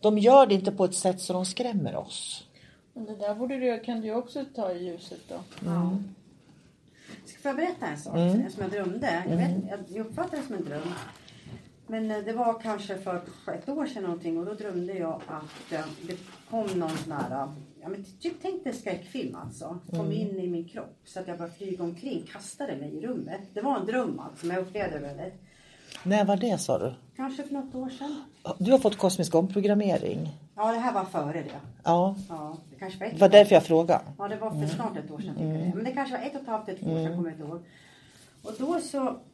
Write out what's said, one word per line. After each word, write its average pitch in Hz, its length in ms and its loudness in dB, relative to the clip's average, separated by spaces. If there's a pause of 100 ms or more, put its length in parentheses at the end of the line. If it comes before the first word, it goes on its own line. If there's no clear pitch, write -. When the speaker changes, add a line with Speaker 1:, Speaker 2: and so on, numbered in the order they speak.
Speaker 1:
De 214 180 6
gör 247 280 12
det 202 80 4
inte 190 180 2
på 196 120 2
ett 180 100 2
sätt 185 260 2
så - 120 -6
de 185 120 0
skrämmer 196 520 -2
oss. - 480 -10 (500)
Speaker 2:
Men 226 100 -10
det 214 120 -10
där 208 180 -2
borde 254 240 -4
du, 240 220 0
kan 226 200 -4
du 220 60 -6
ju 214 80 -4
också 254 300 -4 (100)
ta 202 180 -2
i 180 120 -6
ljuset 175 340 -10 (100)
då. 170 60 -10 (360)
Speaker 1:
Mm. 170 100 2
Speaker 3:
Ja. 180 100 2 (1300)
Ska - 240 -8
jag 262 80 -2
berätta 330 300 -2
en 147 120 -6
sak - 180 -12
Speaker 1:
Mm. 185 340 4
Speaker 3:
som 208 120 -8
jag 190 80 -2
drömde? 196 560 -2
Jag, - 60 0
Speaker 1:
Mm. 170 60 2
Speaker 3:
vet, 175 320 0
jag, 196 80 -8 (200)
jag 220 80 -4
uppfattade 330 300 -6
det 269 100 -6
som 226 100 -8
en 170 80 -4
dröm. 151 240 -6 (1000)
Men, 220 240 -4
eh, 214 140 -2
det 226 80 -4
var 226 280 0
kanske 202 380 -6
för 175 240 -4 (320)
ett - 140 -10
år 285 180 -2
sedan 226 160 -6
någonting, 170 360 -4
och 175 80 -4
då 208 80 -6
drömde 190 380 -6
jag 170 340 -4
att, 156 460 -10
eh, 156 80 -4 (280)
det 180 80 -8 (340)
kom 220 160 0
någon 170 380 -2
sån 160 80 -8
här, 135 180 -4 (120)
eh, 160 60 -6 (340)
ja, 156 60 -12
men 196 160 -8 (160)
typ, 339 220 -4
tänk 381 220 -6
dig 254 80 -4
skräckfilm - 640 -6
alltså. 156 420 -10 (120)
Kom 165 100 -2
Speaker 1:
Mm. 160 120 0
Speaker 3:
in 202 280 -2
i 180 80 -2
min 170 200 -4
kropp - 360 -14
så - 160 -12
att 180 80 -8
jag 170 100 -8
bara 170 120 -8
flyger 180 340 -8
omkring, 170 380 -6 (100)
kastade 208 440 -8
mig 147 200 -8
i 196 100 -8
rummet. 202 340 -6 (140)
Det 208 60 -4
var 262 200 2
en 175 60 -4
dröm 220 340 -2
alltså, 151 260 -10
men 175 100 -2
jag 185 100 -2
upplevde 180 320 -4
det 143 80 -8
väldigt. 151 280 -10 (680)
Speaker 1:
När 202 220 4
var 202 120 4
det, 190 240 2
sa - 180 0
du? 127 160 -2 (220)
Speaker 3:
Kanske 269 260 -8
för 285 120 -8
något 269 200 -8
år 254 140 -6
sedan. 285 340 -8 (360)
Speaker 1:
Du 202 140 6
har 269 60 10
fått 214 200 4
kosmisk 180 360 2
omprogrammering. 190 920 2 (280)
Speaker 3:
Ja, 220 160 0
det 233 60 0
här 240 140 0
var 196 120 0
före 156 280 -4 (100)
det. 147 180 -12 (240)
Speaker 1:
Ja. 180 320 6 (120)
Speaker 3:
Ja, 160 280 -10 (140)
det - 60 -20
kanske 190 220 -10
var 196 80 -6
ett 226 60 -6
Speaker 1:
Det 160 80 2
var 196 80 12
Speaker 3:
och 180 60 8
ett 208 60 12
Speaker 1:
därför 202 140 10
jag 156 80 12
frågade. 165 400 6 (160)
Speaker 3:
Ja, 202 100 -6
det 214 80 -6
var 180 140 -4
för 156 60 -4
Speaker 1:
Mm. 147 120 0
Speaker 3:
snart 202 280 -2
ett 151 140 -8
år 151 100 -12
sedan, 185 140 -6
tycker 160 120 -2
Speaker 1:
Mm. 160 200 0
Speaker 3:
jag. 180 80 0
Men 214 100 -4
det 254 80 -2
kanske 254 260 -4
var - 60 -6
ett 285 100 -6
och 277 60 -6
ett - 80 -12
halvt, 214 200 -4
ett 185 140 -8
år - 40 -4
sedan, 160 120 0
Speaker 1:
Mm. 165 180 -2
Speaker 3:
kommer 170 140 -2
jag 156 80 -12
inte 147 100 -10
ihåg. 170 140 -10 (800)
Och 208 160 -10
då 330 220 0
så 262 360 -2 (180)